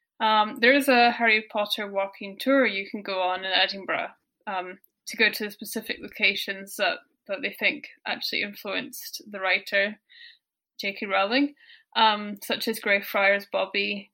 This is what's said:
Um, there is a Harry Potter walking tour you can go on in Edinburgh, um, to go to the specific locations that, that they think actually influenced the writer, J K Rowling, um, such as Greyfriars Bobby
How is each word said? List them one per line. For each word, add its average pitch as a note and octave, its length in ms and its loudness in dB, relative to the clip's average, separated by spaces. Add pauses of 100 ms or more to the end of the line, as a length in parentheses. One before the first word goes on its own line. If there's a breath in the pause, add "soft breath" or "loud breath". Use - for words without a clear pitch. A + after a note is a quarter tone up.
(200 soft breath)
Um, A3 400 2
there B3 140 8
is C#4 140 2
a A#3+ 240 8
Harry A3 380 2
Potter G#3 400 -4
walking G3 480 -6
tour C4 280 4
you B3+ 240 -2
can G#3 120 -10
go G3 200 -2
on F#3 240 -2
in F#3+ 60 -4
Edinburgh, F#3 560 0 (380)
um, F#3 320 -8 (280)
to - 100 -12
go G#3+ 140 4
to G#3+ 140 -6
the G3+ 60 -6
specific - 520 -10
locations G3 760 -4
that, F#3 220 -2 (300)
that F#3+ 120 -6
they G3+ 180 -8
think - 280 -4 (200)
actually - 360 -4
influenced - 840 -8
the G#3 140 -12
writer, G3 580 -2 (800 loud breath)
J G3 140 -6
K G#3 140 -8
Rowling, G#3 480 2 (420 soft breath)
um, G#3 480 4
such - 240 -4
as A3 100 -2
Greyfriars G3+ 720 2
Bobby G3+ 640 -4